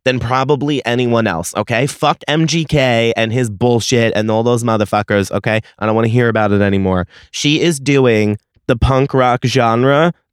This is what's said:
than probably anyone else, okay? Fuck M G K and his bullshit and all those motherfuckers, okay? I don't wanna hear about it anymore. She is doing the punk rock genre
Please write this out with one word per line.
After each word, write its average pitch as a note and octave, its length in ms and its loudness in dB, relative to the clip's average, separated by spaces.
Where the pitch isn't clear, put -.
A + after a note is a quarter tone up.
than B2+ 160 0
probably C3 640 -2
anyone A#2 420 0
else, E2+ 280 -6
okay? A2+ 320 -2
Fuck D#3 300 -2
M D#3 180 0
G D#3+ 200 -2
K A#2+ 500 0
and A2+ 160 -2
his B2 180 -2
bullshit A#2 680 0
and A2 120 -2
all A2 140 0
those A#2+ 220 0
motherfuckers, G#2 640 0
okay? A2 300 -2
I G2+ 60 -4
don't A2 100 0
wanna A2+ 140 0
hear A#2+ 180 2
about A2 240 0
it G2+ 100 2
anymore. F#2+ 460 0
She - 300 -2
is D#3 180 -2
doing A#2+ 580 2
the B2+ 80 0
punk C3+ 380 0
rock B2+ 320 0
genre B2+ 640 2